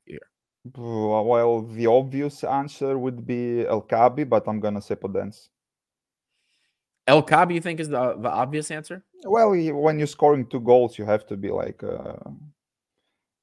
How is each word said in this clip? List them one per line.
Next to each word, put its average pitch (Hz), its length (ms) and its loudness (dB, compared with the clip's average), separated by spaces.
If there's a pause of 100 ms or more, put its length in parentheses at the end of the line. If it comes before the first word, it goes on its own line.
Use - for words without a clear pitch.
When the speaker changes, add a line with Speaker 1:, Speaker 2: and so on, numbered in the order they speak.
Speaker 1:
you - 80 -18
here. - 640 -20
Speaker 2:
Well, 107 480 -2
well, 117 380 2
the 113 260 -4
obvious 135 560 0
answer 139 520 -4
would 123 300 -6
be 120 400 -4
El 107 160 -2
Kabi, 123 460 2
but 110 180 2
I'm 107 140 -4
gonna 104 220 -4
say - 120 -6
Podence. 98 540 -8 (1600)
Speaker 1:
El 147 160 8
Kabi, 175 300 4
you 165 60 -2
think, 165 200 -8
is 156 80 -8
the, 127 260 -2
the 110 160 -6
obvious 135 400 -4
answer? 160 320 -12 (220)
Speaker 2:
Well, 220 280 2
he, 160 200 0
when 151 260 0
you're 151 80 0
scoring 147 400 2
two 127 140 -6
goals, 120 380 4
you 104 60 -8
have 107 220 0
to 101 100 -10
be 98 140 -6
like, - 320 -6
uh, - 320 -10 (1300)